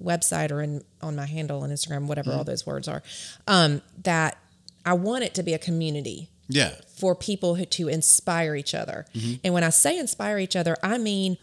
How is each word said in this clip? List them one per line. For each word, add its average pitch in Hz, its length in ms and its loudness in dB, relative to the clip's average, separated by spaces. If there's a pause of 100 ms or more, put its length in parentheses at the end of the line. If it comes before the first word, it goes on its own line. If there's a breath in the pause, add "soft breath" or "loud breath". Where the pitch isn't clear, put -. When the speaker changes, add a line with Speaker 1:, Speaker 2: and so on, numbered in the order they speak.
Speaker 1:
website 170 500 0
or 147 120 -4
in, 147 200 -6 (180)
on 156 140 -6
my 143 120 -6
handle 147 340 -4
on 139 80 -4
Instagram, 143 380 -4
whatever 147 240 -2
Speaker 2:
Mm-hmm. 139 80 -2
Speaker 1:
all 147 40 -4
those 131 220 -6
words 139 220 -6
are, 147 160 -6 (440 loud breath)
um, 165 340 4 (220)
that 165 340 2 (480)
I 180 80 4
want 214 320 0
it - 100 -6
to 185 80 -2
be 170 100 0
a 160 60 0
community 156 720 -2 (180)
Speaker 2:
Yeah. 135 260 2 (240)
Speaker 1:
for 185 160 2
people 185 420 0
who, 175 100 -2
to 165 220 -2
inspire 160 680 4
each 143 180 -4
other. - 400 -6
Speaker 2:
Mm-hmm. 117 300 -2
Speaker 1:
And 180 100 2
when 175 100 4
I 165 60 4
say 311 300 4
inspire 208 400 -2
each 190 160 -2
other, 170 260 2
I 202 160 0
mean 196 440 0